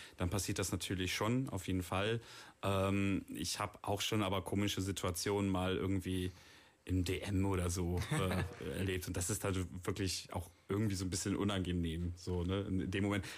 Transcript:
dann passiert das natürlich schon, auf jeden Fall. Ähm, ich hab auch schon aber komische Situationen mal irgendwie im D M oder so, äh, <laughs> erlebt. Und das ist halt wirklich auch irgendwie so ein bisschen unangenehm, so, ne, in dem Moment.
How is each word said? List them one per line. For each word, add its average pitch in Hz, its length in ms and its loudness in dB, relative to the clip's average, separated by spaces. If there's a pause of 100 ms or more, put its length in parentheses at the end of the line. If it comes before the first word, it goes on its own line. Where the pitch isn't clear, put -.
(160)
dann 87 140 2
passiert 101 280 0
das 98 140 0
natürlich 90 420 -2
schon, 123 360 2
auf 98 160 -4
jeden 92 160 2
Fall. 104 380 0 (420)
Ähm, 98 720 2
ich - 260 -4
hab - 260 -6
auch 101 140 0
schon 107 220 2
aber 95 200 0
komische 101 380 0
Situationen 98 720 0
mal 92 260 2
irgendwie 92 560 0 (540)
im 92 180 4
D 92 160 0
M 95 260 2
oder 90 240 2
so, 87 280 0 (140)
äh, 92 580 0
<laughs> 73 80 -4
erlebt. 92 300 0
Und 85 80 -2
das 92 140 -2
ist 104 140 -2
halt 95 120 2 (300)
wirklich 95 460 -2
auch - 180 -6 (180)
irgendwie 104 260 2
so 92 120 -2
ein 90 40 -2
bisschen 95 260 0
unangenehm, 87 800 0
so, 90 280 -2
ne, 95 180 2
in 92 280 0
dem 98 140 2
Moment. 101 200 2 (120)